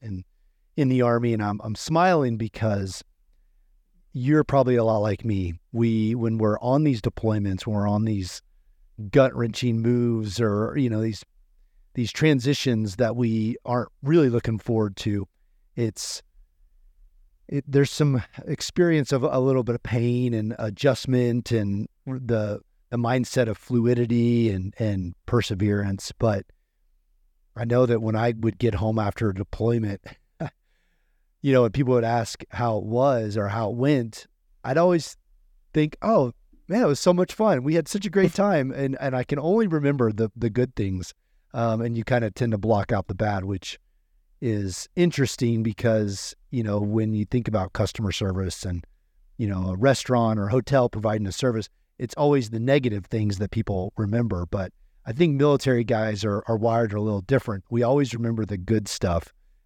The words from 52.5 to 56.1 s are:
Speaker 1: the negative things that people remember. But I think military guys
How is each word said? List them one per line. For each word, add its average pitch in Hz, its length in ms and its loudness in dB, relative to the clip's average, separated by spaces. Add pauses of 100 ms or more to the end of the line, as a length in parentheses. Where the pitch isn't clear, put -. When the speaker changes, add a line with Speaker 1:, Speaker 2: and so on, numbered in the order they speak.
Speaker 1:
the 113 100 -6
negative 123 460 0
things 104 320 0
that 101 120 -4
people 101 460 -4
remember. 104 480 0
But 95 300 -6 (320)
I 113 60 -8
think 147 240 2
military 135 480 2
guys 110 380 -2